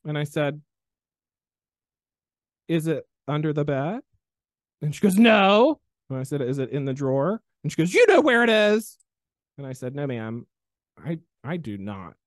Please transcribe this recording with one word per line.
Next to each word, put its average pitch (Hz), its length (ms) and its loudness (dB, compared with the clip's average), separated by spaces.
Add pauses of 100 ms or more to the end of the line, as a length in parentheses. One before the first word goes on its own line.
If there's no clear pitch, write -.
And 151 120 -6
I 147 60 -2
said, 147 380 -4 (2000)
"Is 160 200 -2
it 143 180 -2 (220)
under 151 260 -2
the 147 120 -2
bed?" 147 360 -4 (800)
And 147 120 -4
she - 80 -6
goes, 196 160 4
"No." 220 640 6 (300)
And 131 100 -6
I 131 40 -6
said, 139 180 -6
"Is 131 180 -4
it 123 100 -4
in 139 160 -6
the 135 80 -4
drawer?" 139 480 -2 (220)
And 151 80 -4
she - 60 -6
goes, 180 160 0
"You 480 140 6
know 403 140 6
where 247 220 4
it 233 60 4
is." 214 480 2 (600)
And 139 80 -14
I 131 80 -10
said, 127 220 -10
"No, 143 120 -4
ma'am, 117 380 -8 (580)
I, 165 160 -8 (240)
I 156 140 -8
do 117 200 -10
not. 98 360 -12 (140)